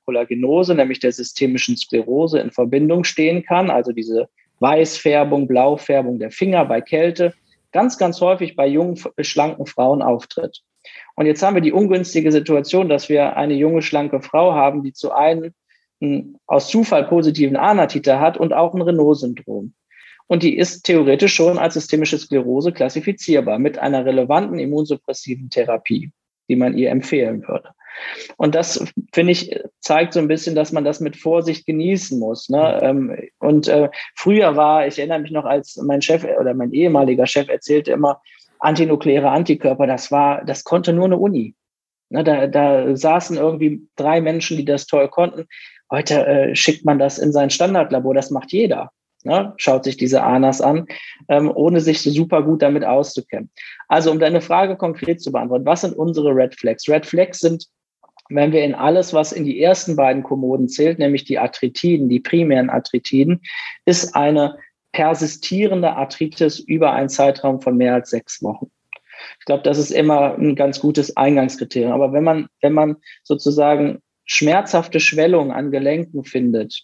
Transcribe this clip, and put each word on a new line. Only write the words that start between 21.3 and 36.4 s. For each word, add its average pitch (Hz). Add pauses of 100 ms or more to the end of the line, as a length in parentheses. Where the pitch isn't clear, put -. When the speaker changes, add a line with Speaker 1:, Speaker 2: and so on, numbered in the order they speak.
Speaker 1:
schon 175
als 165
systemische 156
Sklerose 139
klassifizierbar 139
mit 139
einer 135
relevanten 147
immunsuppressiven 139
Therapie, 117 (380)
die 123
man 127
ihr 123
empfehlen 127
würde. - (680)
Und 151
das, 165 (260)
finde 175
ich, - (200)
zeigt 165
so 175
ein 151
bisschen, 160
dass 151
man 156
das 151
mit 151
Vorsicht 165
genießen 160
muss, 113
ne? 151 (140)
Speaker 2:
Mhm. 135
Speaker 1:
Ähm, - (220)
und, 147
äh, 147 (260)
früher 196
war, 151
ich 143
erinnere 156
mich 151
noch, 151
als 139
mein 143
Chef 165 (160)
oder 127